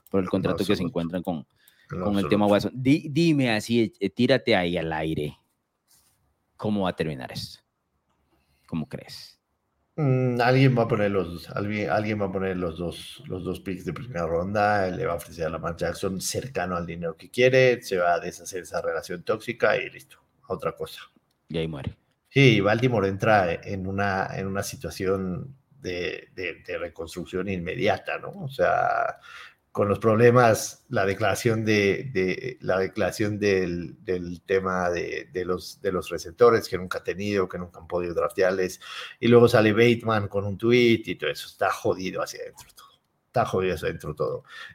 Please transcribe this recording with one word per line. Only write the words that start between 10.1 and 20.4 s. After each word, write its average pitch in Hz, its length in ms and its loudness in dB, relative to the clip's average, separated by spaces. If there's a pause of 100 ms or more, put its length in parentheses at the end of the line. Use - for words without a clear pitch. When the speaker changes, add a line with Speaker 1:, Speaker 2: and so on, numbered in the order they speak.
Speaker 2:
alguien 131 360 6
va 117 60 4
a 110 60 2
poner 104 240 2
los, 85 380 -4
alguien, 101 380 -4
alguien 104 320 0
va 101 60 -2
a 92 60 -6
poner 95 240 -4
los 87 220 -4
dos, - 500 -10
los 92 160 -8
dos 90 160 -6
picks 90 240 -8
de 90 80 -4
primera 76 340 -6
ronda, 98 640 0
le 90 160 -4
va 85 60 -2
a 85 40 -4
ofrecer 82 300 -8
a 80 40 -2
Lamar 82 260 -6
Jackson 90 440 -4
cercano 90 560 -6
al 87 80 -6
dinero 85 320 -8
que - 140 -20
quiere, 127 520 6
se - 140 -4
va 87 180 2
a 82 60 0
deshacer 87 440 -10
esa 85 180 -6
relación 85 400 -6
tóxica 110 580 -2
y 92 80 -8
listo, - 300 -20 (300)